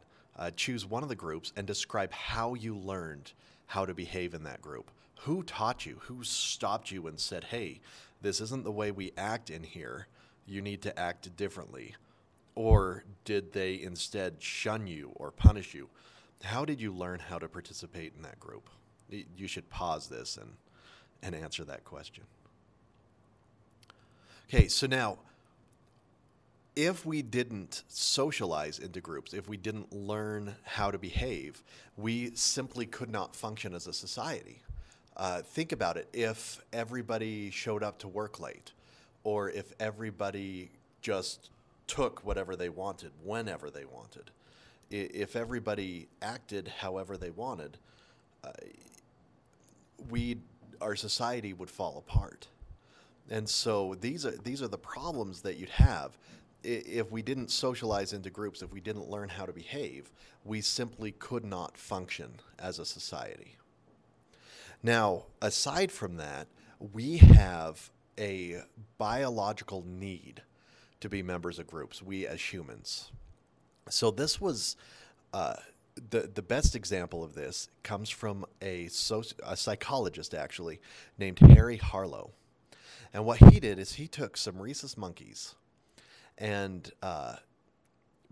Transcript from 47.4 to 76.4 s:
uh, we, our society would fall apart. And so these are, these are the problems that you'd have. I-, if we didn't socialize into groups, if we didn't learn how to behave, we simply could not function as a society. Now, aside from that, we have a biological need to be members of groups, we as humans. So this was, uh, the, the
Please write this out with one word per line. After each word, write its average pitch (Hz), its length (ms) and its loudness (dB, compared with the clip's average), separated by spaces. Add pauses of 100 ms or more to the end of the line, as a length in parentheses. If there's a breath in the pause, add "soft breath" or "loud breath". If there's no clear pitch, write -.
uh, - 80 -16 (1600)
we, 120 280 -4 (420)
our 107 160 -6
society 110 580 -6
would 87 160 -14
fall 78 280 -8
apart. - 500 -4 (840 loud breath)
And 110 180 -6
so 98 520 -2
these 139 260 -8
are, 117 60 -4
these 127 300 -10
are 127 60 -6
the 98 100 -8
problems 113 640 -10
that 92 160 -8
you'd 90 120 -14
have. 76 480 4 (460 loud breath)
I-, - 40 -8
if 110 440 -4
we 110 100 -6
didn't 123 300 -6
socialize 110 600 -2
into 95 160 -10
groups, 101 320 -10
if 90 100 -14
we 98 100 -14
didn't 104 280 -10
learn 101 200 -8
how 95 160 -10
to - 80 -12
behave, 76 580 -12 (320 loud breath)
we 107 180 -6
simply 110 500 -6
could 113 340 -10
not 92 320 -10
function - 640 -10 (200)
as 87 200 -10
a 82 60 -12
society. - 720 -12 (1300 loud breath)
Now, 110 420 2 (160)
aside 143 500 -2
from 90 260 -10
that, 73 300 -10 (460 loud breath)
we 127 240 -6
have 87 720 12 (280)
a 92 420 -6 (360)
biological 107 920 -4
need 90 540 -12 (580 loud breath)
to 107 100 -12
be 98 120 -4
members 87 380 -6
of 80 80 -14
groups, - 340 -12
we 95 240 -8
as - 160 -10
humans. 65 720 -12 (800)
So 113 220 2
this 131 300 -4
was, 139 340 -4 (580 loud breath)
uh, 80 220 -4 (540)
the, 113 120 0 (120)
the - 80 -6